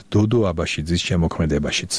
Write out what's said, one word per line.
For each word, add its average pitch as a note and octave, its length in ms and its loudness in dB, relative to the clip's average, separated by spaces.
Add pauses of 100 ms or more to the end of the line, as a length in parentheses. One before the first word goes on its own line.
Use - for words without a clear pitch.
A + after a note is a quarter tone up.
(120)
დოდო G#2+ 280 4 (120)
აბაშიძის E2 560 -2
შემოქმედებაშიც. D#2+ 920 0